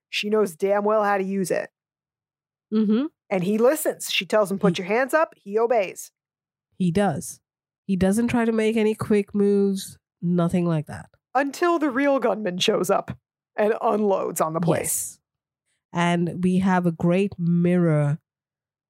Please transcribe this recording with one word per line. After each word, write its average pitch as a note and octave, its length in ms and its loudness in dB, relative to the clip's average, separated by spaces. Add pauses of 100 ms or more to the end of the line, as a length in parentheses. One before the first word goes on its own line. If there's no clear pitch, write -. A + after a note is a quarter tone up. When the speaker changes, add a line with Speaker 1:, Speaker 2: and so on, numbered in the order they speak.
Speaker 1:
she - 220 -6
knows G3+ 240 0
damn G3 280 0
well G#3+ 200 2
how G3+ 160 2
to F#3+ 40 -2
use F#3+ 280 -2
it. - 180 -4 (1040)
Speaker 2:
Mm-hmm. A3 320 2 (240)
Speaker 1:
And F#3+ 140 -2
he G#3 160 -2
listens. C#4 520 0
She - 140 -2
tells G#3 260 0
him, G3 60 -4
"Put F#3 200 2
Speaker 2:
He G3 60 -6
Speaker 1:
your F3+ 80 -4
hands B3+ 220 0
up." D#4+ 240 0
He G3+ 220 -4
obeys. A3+ 520 -2 (640)
Speaker 2:
He F3+ 140 0
does. F3+ 500 -2 (460)
He G3 100 -2
doesn't G3 340 2
try A#3 160 0
to A3+ 60 0
make A3 240 0
any G#3+ 200 2
quick G#3 400 0
moves, G3+ 640 0 (240)
nothing F3 420 2
like D#3+ 220 -2
that. - 220 -14 (260)
Speaker 1:
Until C#4+ 420 0
the D4 140 0
real C#4 260 2
gunman G#3 400 -2
shows F#3+ 320 0
up - 260 0 (400)
and G#3+ 240 2
unloads G#3+ 640 0
on D#3+ 120 -2
the E3 60 -2
place. E3 240 0
Speaker 2:
Yes. - 360 -8 (760)
And F3 500 -2
we F#3 160 2
have F#3 280 2
a E3+ 40 0
great F3+ 460 0
mirror E3+ 800 2 (720)